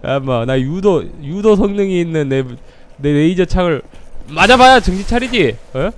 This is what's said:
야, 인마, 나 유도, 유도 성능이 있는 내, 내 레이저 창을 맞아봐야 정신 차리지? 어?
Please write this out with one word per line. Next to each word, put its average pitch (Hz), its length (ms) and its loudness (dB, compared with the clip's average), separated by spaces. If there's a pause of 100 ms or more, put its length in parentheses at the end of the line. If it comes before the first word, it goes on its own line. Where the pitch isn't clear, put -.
야, 135 120 -4
인마, 127 300 -4
나 131 140 0
유도, 170 420 0 (200)
유도 196 340 0
성능이 196 440 0
있는 160 280 -2
내, 135 140 0 (540)
내 143 160 -2
레이저 170 340 2
창을 175 360 0 (460)
맞아봐야 240 520 6
정신 190 260 -2
차리지? 226 500 0 (180)
어? 151 240 -4